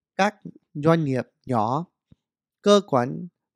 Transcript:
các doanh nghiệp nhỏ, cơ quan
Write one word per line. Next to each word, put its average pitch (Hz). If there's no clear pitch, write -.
các 202
doanh 160
nghiệp 131
nhỏ, 123
cơ 208
quan 143